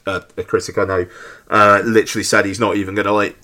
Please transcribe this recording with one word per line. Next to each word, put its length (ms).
a, 180
a 60
critic 360
I 60
know, 200
uh, 380
literally 380
said 240
he's 120
not 180
even 180
gonna, 160
like, 320